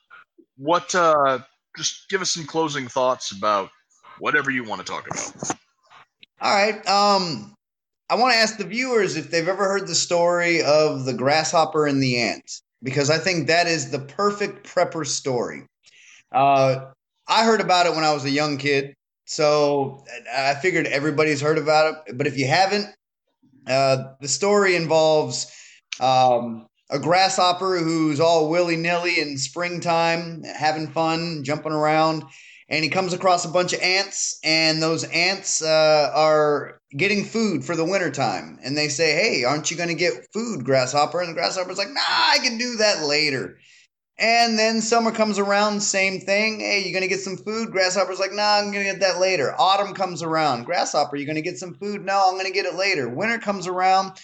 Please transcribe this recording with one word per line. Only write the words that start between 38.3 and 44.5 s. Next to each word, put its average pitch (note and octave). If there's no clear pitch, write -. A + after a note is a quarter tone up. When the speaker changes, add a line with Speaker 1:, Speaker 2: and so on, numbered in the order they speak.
Speaker 2:
and C#3
they D3+
say, D#3
"Hey, D3+
aren't D3
you D#3+
gonna E3+
get E3
food, G#3
Grasshopper?" D3
And F3
the D#3+
Grasshopper's F3+
like, -
"Nah, -
I D4
can A#3
do A#3+
that G#3
later." C#3+
And A3+